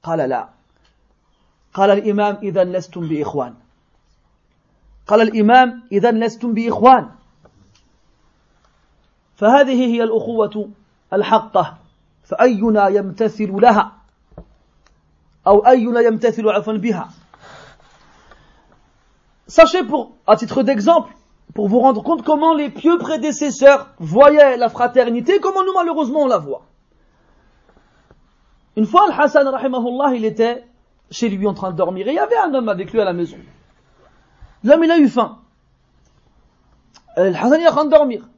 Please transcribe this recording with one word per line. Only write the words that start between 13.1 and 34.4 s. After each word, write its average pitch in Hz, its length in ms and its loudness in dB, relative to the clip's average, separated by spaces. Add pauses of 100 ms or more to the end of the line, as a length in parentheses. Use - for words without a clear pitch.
لها، 208 400 2 (1500)
أو 202 200 6
أينا 240 340 4
يمتثل، 226 480 0
عفوا، 208 240 -2
بها. 208 360 -4 (2500)
Sachez, 330 360 -2
pour, 240 280 -8 (140)
à 220 100 0
titre 247 260 -6
d'exemple, 262 500 -2 (420)
pour 208 140 -6
vous 233 120 0
rendre 247 220 -4
compte 330 220 -6
comment 311 300 0
les 294 160 -6
pieux 339 280 -2
prédécesseurs 277 920 0 (100)
voyaient 269 580 4
la 233 140 0
fraternité, 240 680 0
comment 381 220 -2
nous 381 120 -2
malheureusement 311 480 -2
on 277 40 0
la 233 120 0
voit. 143 260 -10 (2000)
Une 214 100 0
fois, 349 220 2
Al-Hassan, 294 380 0
rahimahullah, 254 680 -4
il 226 100 -6
était 226 400 -4 (460)
chez - 180 -4
lui 196 180 -4
en 196 80 -2
train 190 180 -8
de 160 40 -10
dormir, 185 320 -4
et 269 40 -4
il - 20 -4
y 339 40 -4
avait 466 200 -2
un 349 160 -2
homme 233 160 -2
avec 190 220 -8
lui 226 80 -2
à 202 40 0
la 185 80 -4
maison. 175 240 -8 (1300)